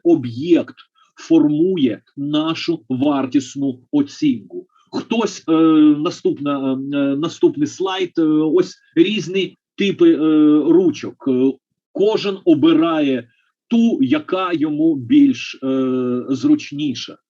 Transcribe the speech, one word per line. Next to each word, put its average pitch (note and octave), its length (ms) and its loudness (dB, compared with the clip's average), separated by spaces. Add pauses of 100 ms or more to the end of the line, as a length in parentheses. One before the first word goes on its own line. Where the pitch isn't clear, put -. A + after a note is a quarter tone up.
об'єкт C3 720 0 (420)
формує D3+ 840 0 (140)
нашу D#3 720 -4
вартісну C3+ 920 -4 (120)
оцінку. C#3 720 -4 (260)
Хтось, G#3+ 560 -4
е, D#3+ 40 0 (460)
наступна, C#3+ 720 -4
е, C#3 440 -4
наступний D3+ 500 0
слайд, F#3 520 -6
е, E3 40 0
ось D#3 540 0 (200)
різні F#3 600 -2 (200)
типи, F3 360 2
е, C#3 60 0 (540)
ручок. E3+ 560 0
Е, C3 240 2 (400)
кожен G4+ 520 -2
обирає D4+ 840 2 (400)
ту, A#3 340 2
яка F#3 500 -2
йому D3+ 440 0
більш, C3 640 2
е, B2+ 640 -2
зручніша. C#3+ 880 -4 (140)